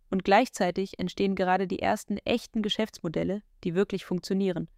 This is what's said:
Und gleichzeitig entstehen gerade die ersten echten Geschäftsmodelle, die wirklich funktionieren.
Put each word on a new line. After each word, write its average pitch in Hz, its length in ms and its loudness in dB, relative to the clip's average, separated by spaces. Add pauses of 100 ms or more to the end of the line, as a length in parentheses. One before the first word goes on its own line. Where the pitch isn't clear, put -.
(100)
Und 190 120 0
gleichzeitig 196 800 2
entstehen 196 340 0
gerade 185 320 2
die 190 140 -4
ersten 202 380 0
echten - 440 -2
Geschäftsmodelle, 190 800 -2 (220)
die 165 100 -2
wirklich 196 300 0
funktionieren. 180 720 -2